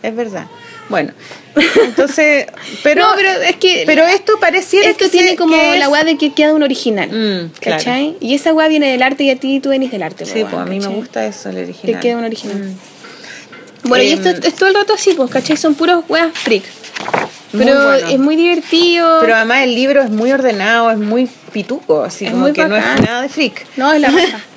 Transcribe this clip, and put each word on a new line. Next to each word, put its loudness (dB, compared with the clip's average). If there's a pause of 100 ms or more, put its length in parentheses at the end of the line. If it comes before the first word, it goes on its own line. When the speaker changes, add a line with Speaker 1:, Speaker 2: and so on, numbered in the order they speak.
Speaker 1:
Es -8
verdad. -8 (420)
Bueno, -4 (420)
Speaker 2:
<laughs> 4 (260)
Speaker 1:
entonces, 0 (360)
pero, 4
Speaker 2:
No, 4
pero 0 (140)
es 0
que 2
Speaker 1:
pero 4
esto 2
pareciera 2
Speaker 2:
esto 0
Speaker 1:
que 2
Speaker 2:
tiene 4
Speaker 1:
se-, 0
Speaker 2:
como 2
Speaker 1:
que 2
Speaker 2:
la 0
Speaker 1:
es 2
Speaker 2:
weá 2
de 0
que -2
queda 4
un 2
original. -2
Speaker 1:
Mm, -4
claro. -2
Speaker 2:
¿Cachai? -4
Y -4
esa 0
weá 2
viene 2
del 0
arte -2
y 4
a 2
ti -2
tú -4
venís 0
del -6
arte, -10
Speaker 1:
Sí, -12 (100)
Speaker 2:
pues, -2
Speaker 1:
pues, -8
a -6
mí -6
me -6
Speaker 2:
¿cachai? -6
Speaker 1:
gusta -6
eso, -10
el -8
original. -6
Speaker 2:
Te -2
queda -2
un -6
original. -8
Speaker 1:
Mm. -14
Speaker 2:
Bueno, 4
y 2
Speaker 1:
Em, 0
Speaker 2:
esto 0
es -2
todo 2
el 4
rato 2
así, 2
pues, 0
¿cachai? -2
Son 2
puros 2
weas 0
freak. -2 (880)
Speaker 1:
Muy 2
Speaker 2:
Pero 4
Speaker 1:
bueno. 2
Speaker 2:
es 2
muy 2
divertido. 2
Speaker 1:
Pero 4
además 2
el 0
libro 2
es -2
muy 0
ordenado, 2
es 0
muy 0 (240)
pituco, -2
así -8
Speaker 2:
Es -6
Speaker 1:
como 0
Speaker 2:
muy 2
Speaker 1:
que 0
no 0
es 0
Speaker 2:
bacán. 2
Speaker 1:
nada -4
de -6
freak. -6 (120)
Speaker 2:
No, 2
es 4
la 2
raja. 0 (180)